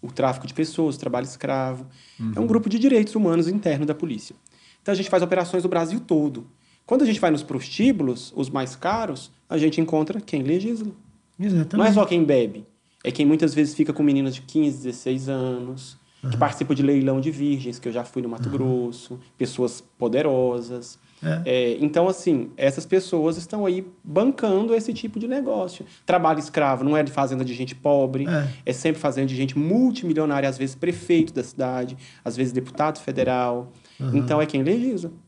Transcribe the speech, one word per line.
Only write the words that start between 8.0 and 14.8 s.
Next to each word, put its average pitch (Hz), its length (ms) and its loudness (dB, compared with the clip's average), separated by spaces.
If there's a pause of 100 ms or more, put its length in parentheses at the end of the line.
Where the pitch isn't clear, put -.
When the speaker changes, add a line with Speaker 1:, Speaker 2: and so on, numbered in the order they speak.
Speaker 1:
os 131 120 -2
mais 131 280 -4
caros, 190 560 -4 (180)
a 160 80 0
gente 156 220 2
encontra 160 400 0
quem 147 240 -4
legisla. 208 480 -2 (480)
Speaker 2:
Exatamente. 180 360 0
Speaker 1:
Não 202 80 6
é 220 80 6
só 202 120 6
quem 175 180 4
bebe. 117 420 2 (380)
É 127 80 -2
quem 143 160 2
muitas 151 260 4
vezes 147 220 2
fica 156 180 0
com 147 120 0
meninas 139 320 2
de - 60 -16
quinze, 147 340 0
dezesseis 131 520 -6